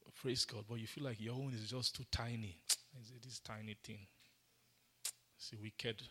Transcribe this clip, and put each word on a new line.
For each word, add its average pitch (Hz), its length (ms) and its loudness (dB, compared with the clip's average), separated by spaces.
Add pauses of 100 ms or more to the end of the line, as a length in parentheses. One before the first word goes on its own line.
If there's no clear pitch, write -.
(200)
praise 127 240 6
God, 104 240 -2
but 117 100 0
you 110 80 -2
feel 143 180 -2
like 113 160 0
your 113 140 0
own 131 180 0
is 107 180 0
just 123 240 4
too 127 160 -4
tiny. 113 460 0 (440)
Is 113 100 -12
it 120 120 -14
this 127 180 -6
tiny 107 420 -4
thing? 104 240 -8 (1300)
It's - 160 -8
a 107 100 -6
wicked, 110 480 -2